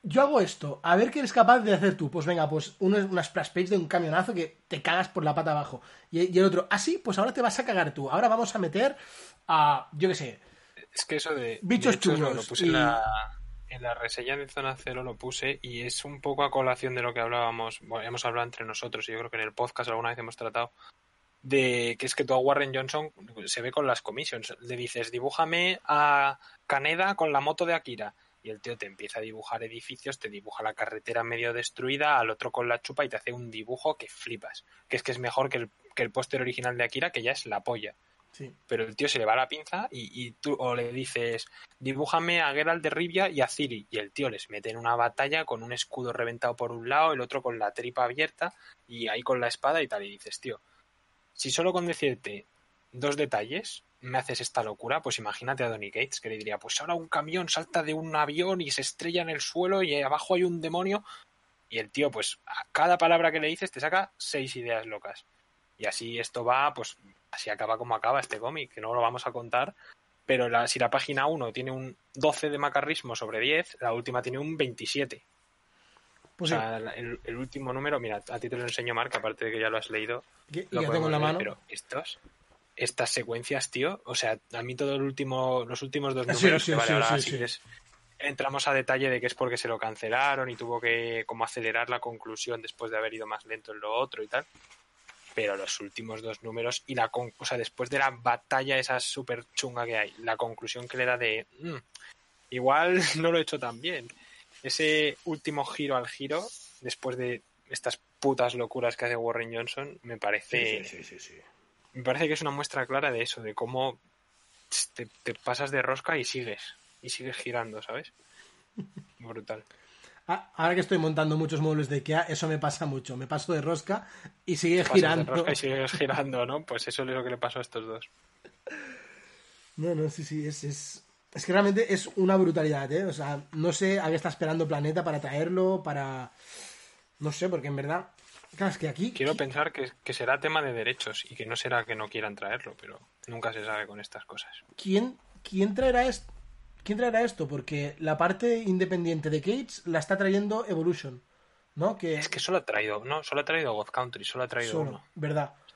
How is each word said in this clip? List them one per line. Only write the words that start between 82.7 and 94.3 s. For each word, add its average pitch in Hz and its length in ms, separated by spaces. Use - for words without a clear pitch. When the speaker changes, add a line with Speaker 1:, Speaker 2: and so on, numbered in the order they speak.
Speaker 2:
estas - 340
secuencias, 120 600
tío, 160 340
o - 100
sea, 113 240
a 117 100
mí 123 140
todo 139 200
el 135 60
último, 131 600
los 117 180
últimos 139 320
dos 127 140
Speaker 1:
Ah, - 60
sí, 120 60
Speaker 2:
números, 165 240
Speaker 1:
sí, 170 80
Speaker 2:
que 147 40
vale, 117 120
Speaker 1:
sí, 110 60
Speaker 2:
ahora 110 140
Speaker 1:
sí, 117 80
Speaker 2:
si 131 60
Speaker 1:
sí. - 80
Speaker 2:
quieres, 120 300
entramos 135 500
a 139 60
detalle 131 360
de 123 100
que 123 60
es 123 80
porque 123 220
se 120 120
lo 113 100
cancelaron 127 720
y 113 60
tuvo 120 240
que 117 460
como 113 180
acelerar 117 460
la 120 100
conclusión 113 640
después 113 300
de 110 60
haber 110 160
ido 110 120
más 107 180
lento 110 280
en 107 80
lo 107 140
otro 131 280
y - 60
tal, 131 160